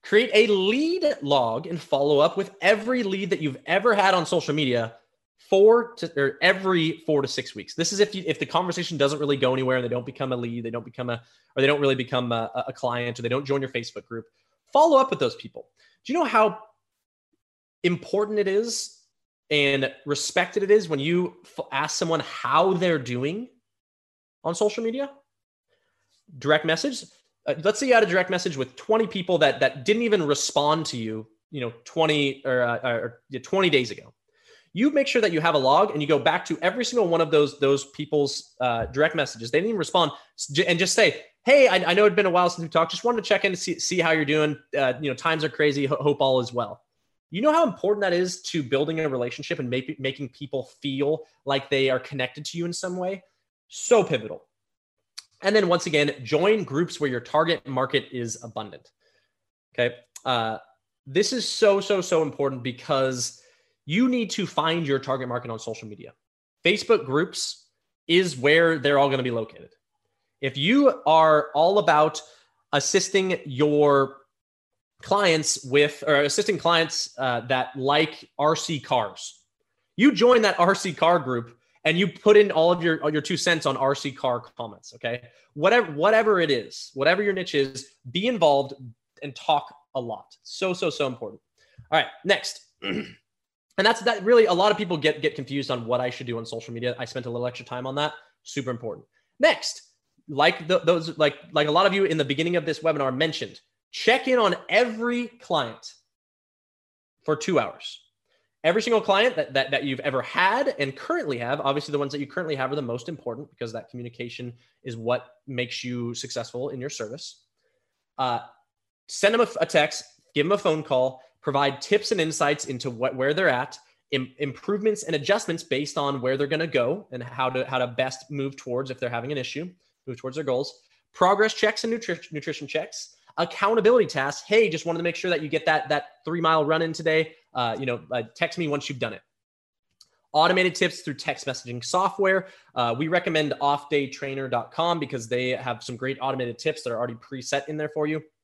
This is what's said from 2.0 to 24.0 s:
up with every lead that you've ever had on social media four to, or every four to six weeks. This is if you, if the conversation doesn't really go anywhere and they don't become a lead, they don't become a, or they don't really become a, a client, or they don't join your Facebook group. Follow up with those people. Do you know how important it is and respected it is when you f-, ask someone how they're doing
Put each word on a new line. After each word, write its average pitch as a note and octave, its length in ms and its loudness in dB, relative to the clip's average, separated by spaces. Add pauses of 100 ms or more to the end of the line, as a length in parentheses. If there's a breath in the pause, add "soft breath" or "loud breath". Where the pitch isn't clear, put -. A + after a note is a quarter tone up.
up D#3 160 4
with F#3+ 260 -6
every A3 420 2
lead F#3+ 260 -4
that F3+ 120 -2
you've D3 240 -4
ever G3+ 280 2
had G3 200 4
on F3 120 2
social D#3 280 0
media A#2+ 420 0 (420)
four A3+ 580 6
to, E3 220 -8
or C#3 240 0
every F#3 640 2
four D3 160 2
to C3+ 60 -2
six - 280 -8
weeks. G2+ 180 -14
This E3 180 -2
is G3+ 80 -6
if G#3 140 4
you, F#3+ 140 -8
if D#3 120 -2
the E3+ 60 -4
conversation F3 520 -4
doesn't C#3 220 2
really C#3+ 180 0
go B2+ 160 2
anywhere C3 240 0
and B2 60 -2
they A#2+ 60 -4
don't B2 160 -4
become C3 260 -6
a B2 60 -4
lead, A#2+ 260 -8
they A2+ 60 -6
don't A#2 160 -8
become B2 240 -10
a, A#2 120 -6 (340 soft breath)
or C3+ 60 2
they C3+ 60 6
don't D3 140 4
really C#3 140 4
become B2 360 -2
a, A2+ 200 -2 (160)
a C3 60 -10
client, A#2+ 440 -4
or A#2+ 40 -12
they A#2 80 -4
don't C#3 160 -2
join C#3 160 -2
your C3 100 -8
Facebook A2+ 340 -10
group. A#2 200 -12 (460)
Follow D4+ 260 6
up C4 120 4
with F3+ 80 -2
those B2 180 0
people. - 320 -18 (380 soft breath)
Do B3 80 -6
you E4+ 60 0
know E4 60 2
how G#3+ 340 2 (1200)
important G#3 540 -2
it G3+ 100 0
is A3 520 -4 (500)
and C#3 420 2 (140)
respected F3+ 560 -2
it G3 80 -4
is G#3 180 6
when D#3 120 -2
you E3+ 440 -2
f-, - 280 -12
ask C#3+ 260 -4
someone E3 220 0
how D#3+ 540 2
they're E3+ 260 2
doing C3+ 480 -4 (960)